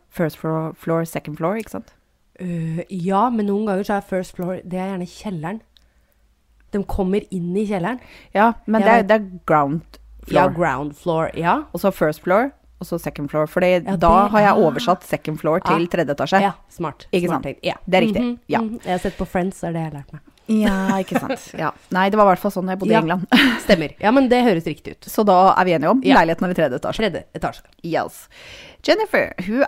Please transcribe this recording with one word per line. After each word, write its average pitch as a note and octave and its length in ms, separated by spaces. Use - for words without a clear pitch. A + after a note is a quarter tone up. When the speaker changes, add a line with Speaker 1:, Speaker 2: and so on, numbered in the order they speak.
Speaker 1:
first D#3 280
floor, D#3+ 360
floor, E3 320
second D#3 320
floor, E3 180
ikke A3 140
sant? - 220
Speaker 2:
Øh, E3+ 520
ja, G3 400
men A3 160
noen G3+ 180
ganger G3+ 220
så G#3 100
er G3+ 60
first F#3 340
floor, F3+ 300
det F3+ 80
er F#3 240
gjerne F3+ 100
kjelleren. F#3 520
De G3+ 120
kommer G3 460
inn F3 260
i G#3+ 80
kjelleren. G#3 360
Speaker 1:
Ja, A3 200
men G#3+ 160
Speaker 2:
Ja, G3 40
Speaker 1:
det G#3+ 60
er, A#3 40
Speaker 2:
men A3 100
Speaker 1:
det G#3+ 100
er F#3+ 300
ground D3+ 340
floor. - 80
Speaker 2:
Ja, F3+ 140
ground D3 480
floor, D#3+ 380
ja. E3+ 200
Speaker 1:
Og F3 80
så G3 140
first D3+ 280
floor, G#3+ 280
og F3+ 60
så E3+ 140
second C#3+ 300
floor. D3+ 180
Fordi F3+ 220
Speaker 2:
Ja, F#3+ 100
Speaker 1:
da E3+ 280
Speaker 2:
det, G#3 80
Speaker 1:
har G#3+ 80
jeg G3+ 120
Speaker 2:
ah. G3 80
Speaker 1:
oversatt F3+ 340
second D#3 360
floor D#3+ 240
til F3 200
Speaker 2:
Ah. - 20
Speaker 1:
tredje E3+ 280
etasje. D3 280
Speaker 2:
Ja, G3 100
smart. - 420
Speaker 1:
Ikke F3 180
Speaker 2:
Smart D#3 140
Speaker 1:
sant? - 20
Speaker 2:
tenkt. C#3 200
Ja. F3 100
Speaker 1:
Det F3 60
er A3 120
riktig. G#3+ 160
Speaker 2:
Mhm, A#3+ 160
Speaker 1:
Ja. - 120
Speaker 2:
mhm. A3+ 220
Jeg - 80
har F3+ 80
sett F#3 180
på F#3 100
Friends, F#3 380
er E3+ 80
det E3 100
jeg D#3 100
har D3 100
lært - 100
meg. D3+ 80
Speaker 1:
Ja, G3 540
ikke F3 160
sant. - 400
Ja. D#3 140
Nei, F#3+ 180
det G3+ 80
var G#3+ 100
i F3+ 100
hvert - 20
fall G3+ 140
sånn F#3 160
jeg F#3 100
bodde F#3+ 120
i - 20
Speaker 2:
Ja, A3 80
Speaker 1:
England. E3 300
Speaker 2:
<laughs> B3+ 360
stemmer. D#3+ 340
Ja, G3+ 120
men C4+ 160
det B3 160
høres F3+ 200
riktig - 280
ut. - 80
Speaker 1:
Så - 260
da F#3 320
er F#3 60
vi F#3 80
enige D#3+ 180
om B3+ 140
Speaker 2:
Ja. F#3+ 100
Speaker 1:
leiligheten E3 300
er F3+ 60
i F3+ 40
tredje C#3+ 240
etasje. - 240
Speaker 2:
Tredje F3+ 220
etasje. D#3+ 280
Speaker 1:
Yes. D#3 460
Jennifer, D4+ 560
hun A3 280